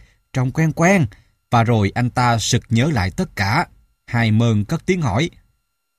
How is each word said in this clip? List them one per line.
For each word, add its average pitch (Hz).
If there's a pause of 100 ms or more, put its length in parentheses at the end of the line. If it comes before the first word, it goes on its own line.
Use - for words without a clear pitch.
(340)
trông 131
quen 160
quen. 170 (460)
Và 117
rồi 107
anh 120
ta 120
sực -
nhớ 117
lại 92
tất -
cả. 104 (400)
Hai 117
Mơn 110
cất 160
tiếng 185
hỏi, 139 (680)